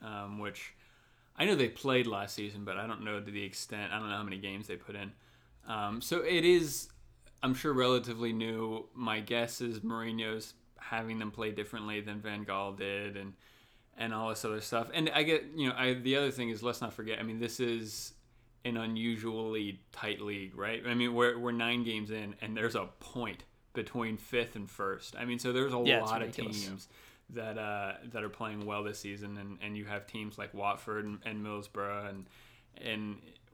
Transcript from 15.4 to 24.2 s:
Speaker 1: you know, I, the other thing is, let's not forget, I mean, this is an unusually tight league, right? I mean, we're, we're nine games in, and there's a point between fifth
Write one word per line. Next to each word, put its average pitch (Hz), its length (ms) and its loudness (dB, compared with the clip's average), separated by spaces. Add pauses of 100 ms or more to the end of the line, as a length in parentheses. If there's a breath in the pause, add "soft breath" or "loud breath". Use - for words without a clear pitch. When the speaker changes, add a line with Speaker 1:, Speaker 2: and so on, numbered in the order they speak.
Speaker 1:
you 147 140 4
know, 123 80 2
I, 127 180 4
the 127 220 4
other 143 140 4
thing 123 180 -2
is, 110 140 -2
let's 120 180 0
not 113 140 -4
forget, 110 240 -2
I 107 60 -2
mean, 113 160 -2
this 117 200 0
is 113 540 -2 (500)
an 117 140 0
unusually 110 1000 0 (120)
tight 107 300 -4
league, 101 340 -4
right? 110 300 -2
I 120 80 2
mean, 120 200 6
we're, 120 240 8
we're 120 140 0
nine 117 320 2
games 110 260 -2
in, 107 300 -4
and 110 160 -4
there's 113 180 2
a 95 120 2 (140)
point 113 440 -6 (300)
between 113 420 -2
fifth 117 400 0